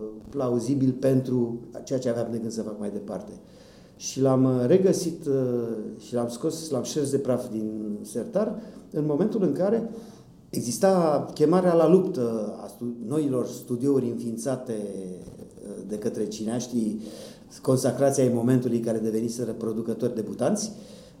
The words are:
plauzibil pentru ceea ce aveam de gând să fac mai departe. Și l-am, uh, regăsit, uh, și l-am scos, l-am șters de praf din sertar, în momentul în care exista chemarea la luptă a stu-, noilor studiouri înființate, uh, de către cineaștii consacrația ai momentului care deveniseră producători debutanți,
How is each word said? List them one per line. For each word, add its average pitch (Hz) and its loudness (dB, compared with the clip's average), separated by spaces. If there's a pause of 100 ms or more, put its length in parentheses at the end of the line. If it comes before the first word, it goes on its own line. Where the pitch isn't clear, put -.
(300)
plauzibil 127 0
pentru 127 2 (240)
ceea 135 -2
ce 123 -2
aveam 117 0
de 117 -2
gând 110 -6
să 110 -4
fac 107 -8
mai 104 -6
departe. 101 -8 (640)
Și - -6
l-am, 131 6
uh, 127 4
regăsit, 175 4
uh, 143 0 (680)
și - -10
l-am 120 0
scos, - -4
l-am 127 0
șters 139 -2
de 135 4
praf 123 -2
din 107 -4
sertar, - -4 (300)
în 151 -2
momentul 180 2
în 151 4
care 208 0 (600)
exista 185 2
chemarea 175 4
la 165 6
luptă 117 4
a 101 -10
stu-, 120 -8 (120)
noilor 127 0
studiouri 123 0
înființate, 117 -4
uh, 95 -12
de 104 -4
către 110 -2
cineaștii 110 -2 (600)
consacrația 135 4
ai 120 6
momentului 120 4
care 113 0
deveniseră 113 -2
producători 113 -2
debutanți, 120 -2 (500)